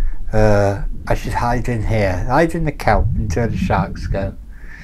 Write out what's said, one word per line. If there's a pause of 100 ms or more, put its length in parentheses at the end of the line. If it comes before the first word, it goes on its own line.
(320)
Uh, (220)
I
should
hide
in
here.
Hide
in
the
kelp
until
the
sharks
go. (480)